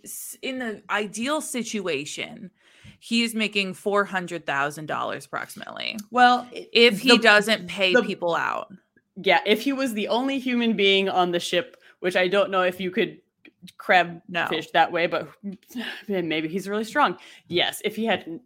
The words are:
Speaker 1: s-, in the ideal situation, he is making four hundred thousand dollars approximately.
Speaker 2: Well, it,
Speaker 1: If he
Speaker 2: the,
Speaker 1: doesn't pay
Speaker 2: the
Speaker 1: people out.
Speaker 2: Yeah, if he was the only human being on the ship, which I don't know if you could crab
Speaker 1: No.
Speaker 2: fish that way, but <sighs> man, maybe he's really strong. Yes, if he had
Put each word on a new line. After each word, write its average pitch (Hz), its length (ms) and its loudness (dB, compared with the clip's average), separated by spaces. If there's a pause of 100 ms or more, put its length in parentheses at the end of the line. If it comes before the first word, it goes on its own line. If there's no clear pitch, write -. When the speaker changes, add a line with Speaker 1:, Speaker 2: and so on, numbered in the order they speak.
Speaker 1:
s-, - 360 -14
in 262 200 -8
the 214 280 -10
ideal 214 520 -2
situation, 175 1120 -6 (480)
he 233 240 0
is 226 100 -4
making 202 400 -4
four 202 300 0
hundred 180 420 -8
thousand 147 400 -4
dollars 123 400 -6
approximately. - 720 -10 (140)
Speaker 2:
Well, 247 400 4
it, - 200 -14
Speaker 1:
If 233 280 6
he 254 100 4
Speaker 2:
the, 240 80 8
Speaker 1:
doesn't 208 480 4
pay 185 260 0
Speaker 2:
the 220 120 4
Speaker 1:
people 175 320 -2
out. - 360 -4 (440)
Speaker 2:
Yeah, 175 280 4
if 214 180 2
he 277 100 0
was 262 220 -2
the 208 120 -4
only 269 320 -2
human 240 380 0
being 196 320 4
on 175 240 2
the 175 80 0
ship, - 360 -4 (220)
which 180 160 -2
I 185 140 2
don't 196 240 2
know 190 100 2
if 180 160 0
you 185 140 -4
could 170 260 -2 (600)
crab 175 500 2
Speaker 1:
No. 170 180 -2
Speaker 2:
fish 160 240 -4
that 165 220 4
way, 170 160 2
but 160 200 -4 (400)
<sighs> - 400 -12
man, 180 200 -2
maybe 156 180 -2
he's 180 220 -6
really 214 160 -4
strong. 214 340 0 (300)
Yes, 165 360 -2
if 208 120 -4
he 220 80 -4
had 175 420 -2